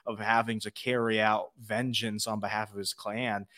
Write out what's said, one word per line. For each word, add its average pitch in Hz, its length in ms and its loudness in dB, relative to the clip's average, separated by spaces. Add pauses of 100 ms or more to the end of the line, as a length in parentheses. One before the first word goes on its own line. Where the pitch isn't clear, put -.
of 110 140 -6
having 113 400 2
to 107 100 -6
carry 117 500 2
out 107 380 4
vengeance 113 680 -2
on 107 100 -2
behalf 104 320 -2
of 101 80 -10
his 98 160 -4
clan. 107 640 -4